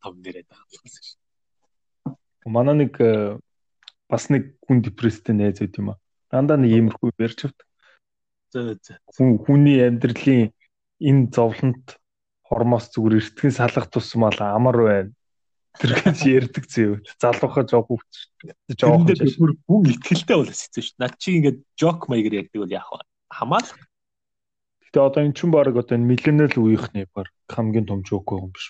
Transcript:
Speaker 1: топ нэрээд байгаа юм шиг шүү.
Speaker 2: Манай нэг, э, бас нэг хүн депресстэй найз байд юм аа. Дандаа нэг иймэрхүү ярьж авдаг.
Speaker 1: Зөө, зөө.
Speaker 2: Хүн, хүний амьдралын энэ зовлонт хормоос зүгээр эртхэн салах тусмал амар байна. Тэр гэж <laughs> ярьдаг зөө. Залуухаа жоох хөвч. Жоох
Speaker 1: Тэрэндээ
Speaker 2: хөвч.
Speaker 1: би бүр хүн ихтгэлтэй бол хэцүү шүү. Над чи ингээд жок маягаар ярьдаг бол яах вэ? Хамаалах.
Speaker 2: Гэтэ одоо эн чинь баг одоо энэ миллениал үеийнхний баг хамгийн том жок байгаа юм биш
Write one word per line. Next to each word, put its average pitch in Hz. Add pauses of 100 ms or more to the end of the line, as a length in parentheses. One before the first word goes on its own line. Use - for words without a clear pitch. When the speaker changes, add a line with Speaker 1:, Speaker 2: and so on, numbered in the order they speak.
Speaker 1:
топ 95
нэрээд 90
байгаа -
юм -
шиг -
шүү. - (1300)
Speaker 2:
Манай 120
нэг, 143
э, 107 (680)
бас -
нэг -
хүн 123
депресстэй 110
найз 104
байд 98
юм 101
аа. 98 (340)
Дандаа 143
нэг 117
иймэрхүү 113
ярьж 113
авдаг. - (840)
Speaker 1:
Зөө, 120
зөө. - (200)
Speaker 2:
Хүн, 131 (120)
хүний 143
амьдралын 120 (480)
энэ 135
зовлонт 120 (480)
хормоос 117
зүгээр 110
эртхэн 120
салах 120
тусмал 113
амар 110
байна. 104 (680)
Тэр 120
гэж 170 (100)
<laughs> 131
ярьдаг 127
зөө. 104 (160)
Залуухаа 123
жоох 117
хөвч. - (640)
Жоох 123
Speaker 1:
Тэрэндээ 180
Speaker 2:
хөвч. -
Speaker 1:
би -
бүр 160 (120)
хүн 202
ихтгэлтэй 165
бол 131
хэцүү -
шүү. -
Над 123
чи - (100)
ингээд 143 (200)
жок 165
маягаар 110
ярьдаг -
бол 90
яах -
вэ? - (300)
Хамаалах. 175 (1120)
Speaker 2:
Гэтэ -
одоо 139
эн 147
чинь 175
баг 143
одоо 123
энэ 120
миллениал 147
үеийнхний 110
баг 95 (160)
хамгийн 110
том 101
жок 95
байгаа 95
юм 92
биш -